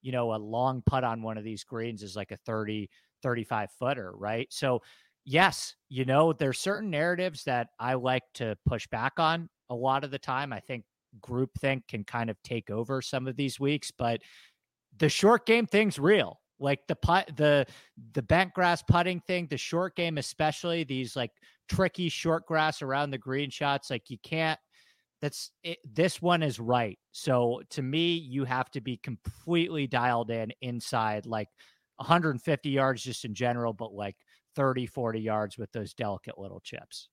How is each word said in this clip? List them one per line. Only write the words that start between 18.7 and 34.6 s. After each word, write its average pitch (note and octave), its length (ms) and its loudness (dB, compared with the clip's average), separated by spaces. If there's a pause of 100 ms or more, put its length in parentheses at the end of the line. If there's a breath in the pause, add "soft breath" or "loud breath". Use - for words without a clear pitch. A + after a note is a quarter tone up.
putting F3 380 4
thing, F3 260 -2
the C#3 100 -6
short F3 380 -2
game, E3 240 -2
especially D#3+ 680 -2
these, C3 300 -6
like, B2 160 -4 (380 soft breath)
tricky F3+ 400 0
short D#3+ 380 0
grass D#3 360 2
around C#3 280 -2
the C3+ 80 -6
green C3 320 -4
shots. C#3+ 400 -2
Like, B2 200 -6
you B2 140 -10
can't, D#3+ 340 -2 (600 soft breath)
that's - 320 -6 (100)
it, E3+ 220 -8
this D#3+ 380 0
one E3+ 200 4
is C#3 160 -2
right. A#2 400 0 (140)
So B2 580 2
to C#3+ 120 -6
me, E3 320 2
you C#3 300 -4
have B2+ 260 -2
to C#3 100 -6
be A#2 160 -6
completely E3 880 -2
dialed A#2+ 440 2
in A2+ 220 -4 (100)
inside, A2+ 640 -2
like, A2 220 -4 (520 soft breath)
a B2+ 40 -8
hundred D#3 360 4
fifty D3 300 -2
yards C3+ 320 2
just - 220 -8
in A2 100 -6
general, A#2+ 380 0
but, G#2 200 -10
like, G2+ 240 -8 (400 soft breath)
thirty, B2+ 300 2